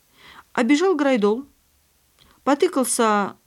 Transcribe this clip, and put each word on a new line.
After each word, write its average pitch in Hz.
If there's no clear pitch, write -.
Обежал 294
Грайдол, 254
потыкался 247